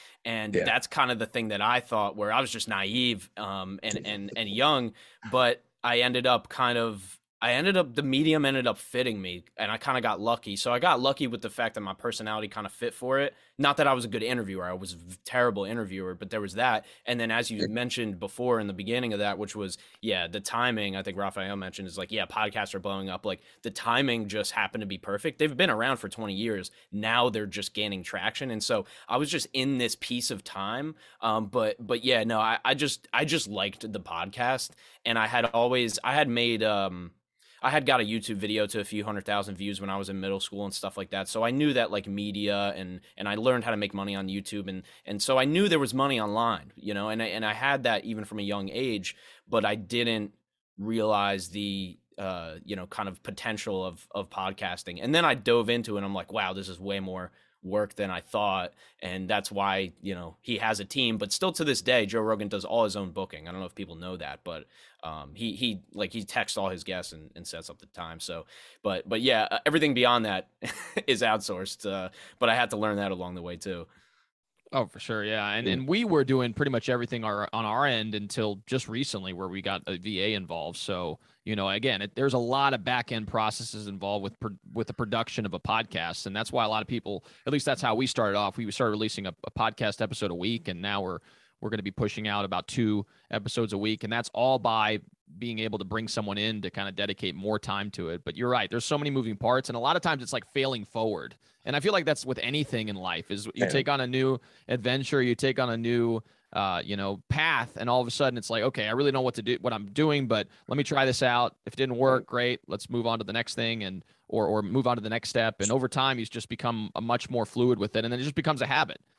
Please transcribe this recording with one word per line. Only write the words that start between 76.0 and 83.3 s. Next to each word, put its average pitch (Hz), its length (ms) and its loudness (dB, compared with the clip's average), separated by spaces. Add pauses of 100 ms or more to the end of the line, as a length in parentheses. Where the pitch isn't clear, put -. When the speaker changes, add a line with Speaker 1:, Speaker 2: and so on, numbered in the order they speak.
Speaker 3:
were 156 180 6
doing 127 300 2
pretty 143 160 0
much 120 180 0
everything 120 360 0
our, 104 280 -2
on 110 140 -2
our 117 180 2
end 110 300 0
until 104 520 -2
just 127 220 -2
recently 107 460 -4
where 92 140 -6
we 95 120 -8
got 95 260 -4
a 92 120 -4
V 95 240 -4
A 107 120 2
involved. 85 440 -6
So, 90 400 -4 (260)
you 107 120 -4
know, 98 120 0
again, 107 320 0
it, 101 140 -6
there's 135 180 2
a 131 60 4
lot 135 340 2
of 117 100 0
back 123 300 -2
end 110 160 -4
processes 110 580 -2